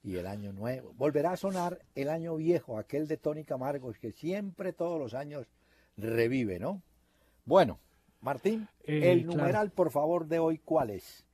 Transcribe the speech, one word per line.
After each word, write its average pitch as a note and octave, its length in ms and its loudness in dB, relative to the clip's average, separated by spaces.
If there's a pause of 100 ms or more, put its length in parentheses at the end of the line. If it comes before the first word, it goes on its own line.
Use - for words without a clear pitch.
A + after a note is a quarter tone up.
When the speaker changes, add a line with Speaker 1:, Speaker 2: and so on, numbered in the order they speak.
Speaker 1:
y F#2 140 -8
el F2 100 -6
Año G2+ 260 -10
Nuevo. A#2 460 -8
Volverá D3 340 2
a - 60 -4
sonar F3+ 420 -4 (140)
el C#3 160 -2
Año E3 260 -4
Viejo, D#3 420 2
aquel D3 300 -4
de D3+ 80 -2
Tony D3+ 280 -4
Camargo, C3 500 -4
que A2 180 -10
siempre F#3 600 -6
todos E3+ 260 -2
los A#2+ 140 -6
años C#3+ 320 -8 (500)
revive, A2+ 640 2
¿no? F3+ 240 -6 (640)
Bueno, C#3 340 6 (400)
Martín, G3+ 480 -2 (160)
Speaker 2:
Eh, D#3 280 4
Speaker 1:
el E3+ 120 6
Speaker 2:
claro. E3+ 140 0
Speaker 1:
numeral, G3 320 2
por E3+ 200 2
favor, D#3+ 380 2
de E3 100 2
hoy, D#3+ 200 2
¿cuál C#3+ 320 2
es? - 440 -12